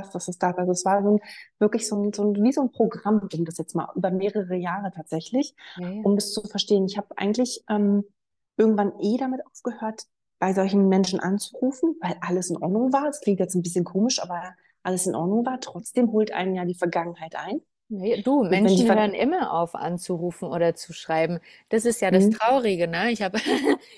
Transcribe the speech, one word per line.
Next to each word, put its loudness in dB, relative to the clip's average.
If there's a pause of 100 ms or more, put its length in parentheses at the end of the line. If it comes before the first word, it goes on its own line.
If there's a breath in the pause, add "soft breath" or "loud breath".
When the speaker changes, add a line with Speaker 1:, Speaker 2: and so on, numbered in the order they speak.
(120)
Speaker 1:
das -8
ist -10
das. 2
Also 0
es -4
war 2
so 4
ein, 2 (380 loud breath)
wirklich 0
so -4
ein, -2
so -4
ein, 2
wie 4
so -2
ein 0
Programm, 0
um -2
das -8
jetzt -8
mal -4
über 0
mehrere -2
Jahre -4
tatsächlich, -4 (220 loud breath)
Speaker 2:
Ja, -8
ja. -8
Speaker 1:
um 4
es -2
zu -4
verstehen. 0
Ich -6
hab -6 (100)
eigentlich, -2
ähm, 2 (540)
irgendwann 4
eh 0
damit -4
aufgehört, -10 (360)
bei 0
solchen 4
Menschen 4
anzurufen, -2
weil -4
alles -2
in -4
Ordnung 0
war. 2
Es -6
klingt 2
jetzt -2
ein 0
bisschen -2
komisch, 0
aber -8 (400 soft breath)
alles -2
in -2
Ordnung 0
war. -4
Trotzdem -2
holt 2
einen -2
ja -4
die -2
Vergangenheit -4
ein. -8 (300)
Speaker 2:
Ja, -2
du, 2
Speaker 1:
Und 0
wenn 6
die -
Speaker 2:
Menschen 4
Speaker 1:
Ver- 6
Speaker 2:
hören 2
immer 0
auf -2
anzurufen -6
oder 0
zu -16
schreiben. -2 (300 loud breath)
Das 0
ist 0
ja 0
das 6
Speaker 1:
Mhm. 6
Speaker 2:
Traurige, 2
ne? 0
Ich -2
hab, -2
<laughs> 0 (160 loud breath)